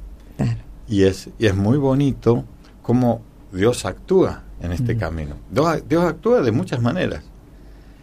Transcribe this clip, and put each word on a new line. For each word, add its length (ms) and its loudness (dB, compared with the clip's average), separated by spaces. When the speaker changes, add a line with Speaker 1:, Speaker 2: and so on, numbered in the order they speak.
Speaker 1:
Claro. 200 -2
Speaker 2:
Y 160 2
es, 260 2
y 80 2
es 80 2
muy 220 2
bonito 640 2
cómo 400 2
Dios 340 0
actúa 580 0
en 100 -6
este 240 -2
Speaker 1:
Mm. 40 -2
Speaker 2:
camino. 360 -6
Dios, 360 0
Dios 180 2
actúa 360 2
de 100 2
muchas 300 -2
maneras. 420 -2